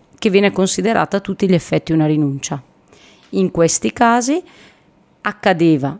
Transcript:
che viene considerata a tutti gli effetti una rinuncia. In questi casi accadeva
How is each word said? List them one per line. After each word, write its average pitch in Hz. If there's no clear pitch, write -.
che 220
viene 196
considerata 190
a -
tutti 196
gli 185
effetti 156
una 156
rinuncia. 143
In 190
questi 165
casi 247
accadeva 170